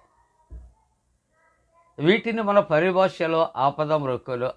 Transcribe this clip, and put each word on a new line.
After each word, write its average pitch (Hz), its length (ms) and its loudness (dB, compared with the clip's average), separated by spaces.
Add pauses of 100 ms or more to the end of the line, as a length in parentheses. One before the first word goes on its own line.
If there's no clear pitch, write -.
(2000)
వీటిని 220 440 2
మన 202 180 4
పరిభాషలో 165 960 0
ఆపద 143 360 0
మృక్కులు 127 640 -4